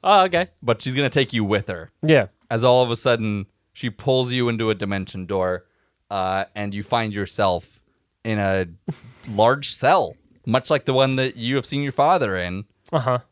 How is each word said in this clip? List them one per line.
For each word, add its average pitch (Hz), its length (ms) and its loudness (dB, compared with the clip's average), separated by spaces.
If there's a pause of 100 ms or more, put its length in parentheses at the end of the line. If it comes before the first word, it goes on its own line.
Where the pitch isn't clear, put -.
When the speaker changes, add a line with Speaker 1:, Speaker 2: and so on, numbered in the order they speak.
Speaker 1:
Oh, 196 200 6
okay. 175 240 0 (140)
Speaker 2:
But 117 200 0
she's 127 120 -6
gonna 139 160 0
take 139 220 0
you 113 100 0
with 101 260 0
her. 85 220 -10 (120)
Speaker 1:
Yeah. 151 240 4 (240)
Speaker 2:
As 113 120 -2
all 127 220 6
of 117 80 -2
a 117 40 -2
sudden, 110 500 -2 (260)
she - 180 -8
pulls 127 400 -2
you 123 180 0
into 113 220 -2
a 107 40 2
Dimension 98 520 -6
Door, 92 380 -2 (460)
uh, 95 340 -2 (100)
and 104 180 -6
you 101 120 -8
find 113 280 -2
yourself 98 680 -4 (420)
in 110 160 -4
a 95 280 0 (320)
<laughs> - 300 -20
large 117 460 2
cell, 135 400 2 (300)
much 127 260 0
like 147 140 2
the - 100 -2
one 131 220 4
that 131 200 -2
you 120 200 -4
have 127 100 -4
seen 139 160 -4
your 139 100 -4
father 143 440 2
in. 90 300 -6 (260)
Speaker 1:
Uh-huh. 127 260 0 (140)